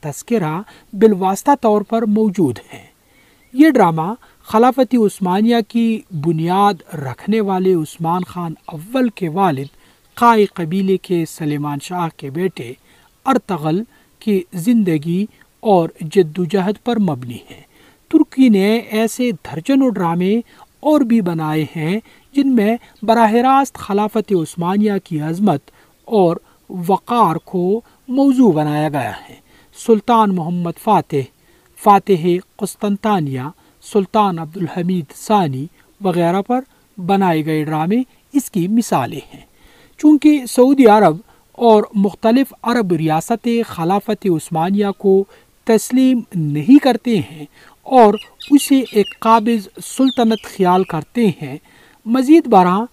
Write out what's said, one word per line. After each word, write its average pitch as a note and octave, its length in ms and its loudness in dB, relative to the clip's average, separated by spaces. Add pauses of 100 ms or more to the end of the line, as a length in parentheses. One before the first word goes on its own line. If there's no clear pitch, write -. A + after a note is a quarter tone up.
तस्करा D#3 500 -6 (420)
बिलवास्ता G3 640 2
तौर G#3 280 0
पर A3+ 220 -4
मौजूद G3+ 580 0
है। - 180 -20 (720)
ये D4+ 160 6
ड्रामा F3 420 0 (360)
खिलाफत B3 480 2
उस्मानिया G#3+ 640 0
की A3+ 420 -4 (120)
बुनियाद E3+ 640 0 (140)
रखने C#3+ 460 -6
वाले F#3 340 0
उस्मान E3 480 -4
खान E3+ 320 -10 (120)
अव्वल A3+ 420 -4
के F3+ 200 -8
वालिद D3+ 380 -2 (480)
काई A3+ 300 4 (100)
कबीले F#3+ 420 -2
के E3+ 300 -4
सलेमान D3 520 -6
शाह F3+ 300 -6
के C#3+ 200 -14
बेटे D3 460 -8 (500)
अर्तगल E3+ 580 -2 (380)
की F#3+ 220 -2 (120)
ज़िंदगी F3+ 720 0 (340)
और F3 300 2 (120)
जद्दोजहद F3+ 800 -2
पर A#3+ 140 -2
मबनी B2+ 500 -6
है। - 140 -20 (460)
तुर्की C4 400 4
ने G3+ 280 4
ऐसे A3+ 560 -2
दर्जनों C4 580 0
ड्रामे F#3 500 0 (400)
और D4 220 2
भी A#3 180 2
बनाए D#3 480 -4
हैं, F3 300 -4 (340)
जिनमें A#3+ 440 2 (260)
बराह A3+ 380 2
रास्त C4+ 360 0
खिलाफत G#3 560 -4
उस्मानिया F#3+ 680 -2
की D#3+ 200 -8
अजमत D#3+ 420 -2 (460)
और F3 320 2 (300)
वक़ार F#3 760 0
को F#3+ 360 -4 (280)
मौजू C4 420 4
बनाया D3+ 380 -2
गया B2+ 220 -6
है। - 260 -20 (400)
सुल्तान A3 520 2
मोहम्मद F3 460 -4
फ़ातिह, D#3 500 -2 (540)
फ़ातिह F#3 600 2 (180)
कुस्तंतानिया, F#3 920 -6 (320)
सुल्तान G3 540 -2
अब्दुल D#3+ 300 -8
हमीद F3+ 480 -6
सानी D#3+ 520 -2 (320)
वगैरह F3 420 0
पर B3+ 220 -4 (340)
बनाए F#3 440 0
गए D#3 220 -4
ड्रामे E3 400 -2 (300)
इसकी F#3+ 360 -2
मिसालें D#3 540 -2
हैं। - 220 -20 (540)
चूँकि D4+ 480 4
सऊदी C4+ 380 4
अरब G#3 360 4 (360)
और A3 380 4
मुख्तलिफ A3 560 0 (120)
अरब A#3 300 -2
रियासतें E3 720 -2
खिलाफत G3 600 -4
उस्मानिया F3+ 640 -2
को G3 340 2 (400)
तस्लीम B3+ 560 2 (140)
नहीं D3+ 440 4
करते A#3+ 380 0
हैं D3+ 280 -8 (400)
और A3 320 6 (340)
उसे C#4 260 4 (160)
एक G3+ 180 0 (100)
काबिज A3+ 460 0 (120)
सुल्तनत A#3+ 640 0
ख्याल F#3 400 0
करते E3+ 540 -2
हैं, C#3+ 200 -12 (460)
मज़ीद C4 400 4
बरआं G3 460 4